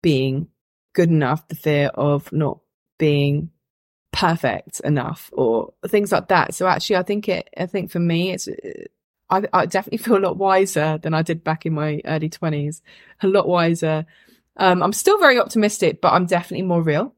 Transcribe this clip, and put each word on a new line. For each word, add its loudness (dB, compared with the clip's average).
being 0
good 4
enough, 0
the -12
fear 0
of -2
not -2
being 0
perfect -2
enough -4
or -2
things 0
like 0
that. 2
So -2
actually, 0
I -2
think -4
it, -4
I -6
think -8
for -4
me, 0
it's, -10
I, 0
I 2
definitely -4
feel 2
a 4
lot -4
wiser 0
than -4
I 0
did -4
back -4
in -2
my -4
early -4
twenties, -6
a 2
lot 4
wiser. 0
Um, 4
I'm 2
still 4
very 6
optimistic, 0
but 4
I'm 4
definitely -2
more 0
real. -2